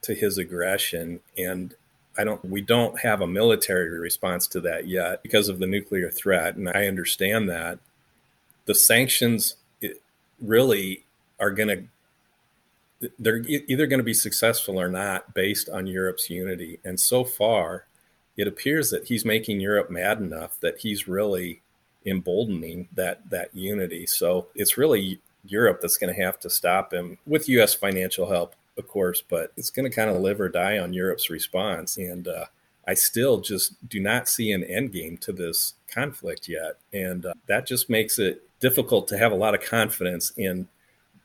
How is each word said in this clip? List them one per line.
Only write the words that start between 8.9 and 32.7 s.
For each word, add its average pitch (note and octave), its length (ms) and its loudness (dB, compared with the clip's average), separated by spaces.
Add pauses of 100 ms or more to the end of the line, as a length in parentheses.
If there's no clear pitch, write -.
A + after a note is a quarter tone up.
it, - 200 -8 (400)
really G#2+ 640 4 (360)
are G2+ 100 2
gonna, G2 340 0 (1300)
they're A2+ 200 2
e-, C#3+ 300 -4
either C3+ 180 2
gonna C3 160 2
be A#2 120 -2
successful G#2+ 680 0
or F2+ 80 0
not F#2 460 -4
based G2 340 0
on F#2+ 180 -6
Europe's F#2 440 -4
unity. F2 540 -6
And F#2 140 -6
so B2+ 260 2
far, G#2 600 0 (520)
it G2+ 120 0
appears C#3 420 0
that - 180 -4
he's A#2 160 -2
making A2 360 0
Europe G2+ 300 2
mad F#2+ 280 0
enough D#2+ 420 -8
that E2 180 -2
he's G#2 280 -6
really F#2 540 -2 (460)
emboldening F2+ 880 -2
that, F2+ 360 -4
that F2 240 -6
unity. F#2 520 -4
So F2+ 480 2
it's - 240 0
really G#2+ 420 2 (260)
Europe G#2 340 4
that's - 180 0
gonna F2+ 160 -2
have F#2 260 -2
to - 80 -10
stop F2+ 440 2
him, F2 340 -6
with D3+ 220 0
U B2+ 140 8
S G#2 120 6
financial F#2 560 -2
help, F2 240 0 (240)
of G2 100 -12
course, F#2 400 0
but E2 280 -2
it's - 140 -6
gonna C3 200 -2
kinda A2 240 2
live G2 260 2
or F#2+ 80 2
die F#2 300 0
on F2+ 160 -4
Europe's F#2 340 -2
response. F2 680 -4
And, F2+ 280 -8
uh, E2 200 -6 (400)